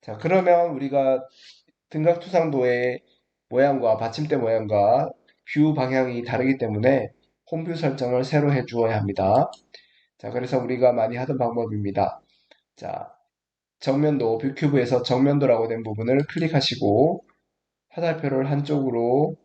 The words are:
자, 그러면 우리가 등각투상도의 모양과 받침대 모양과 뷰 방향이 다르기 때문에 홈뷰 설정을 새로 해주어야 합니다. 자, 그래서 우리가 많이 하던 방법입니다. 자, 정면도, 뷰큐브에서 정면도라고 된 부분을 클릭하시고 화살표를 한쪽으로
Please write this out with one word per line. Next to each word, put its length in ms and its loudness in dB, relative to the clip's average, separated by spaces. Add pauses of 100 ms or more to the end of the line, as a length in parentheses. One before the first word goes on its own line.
자, 140 -14
그러면 540 4
우리가 560 0 (640)
등각투상도의 1120 0 (460)
모양과 480 2
받침대 380 -4
모양과 760 2 (420)
뷰 220 4
방향이 480 0
다르기 340 0
때문에 540 0 (400)
홈뷰 240 -6
설정을 480 -2
새로 280 0
해주어야 460 0
합니다. 540 0 (680)
자, 140 -14
그래서 260 -4
우리가 340 2
많이 260 -2
하던 200 -4
방법입니다. 840 -4 (560)
자, 380 -12 (680)
정면도, 600 0
뷰큐브에서 640 0
정면도라고 640 2
된 160 -4
부분을 420 0
클릭하시고 1000 0 (680)
화살표를 600 -2
한쪽으로 960 0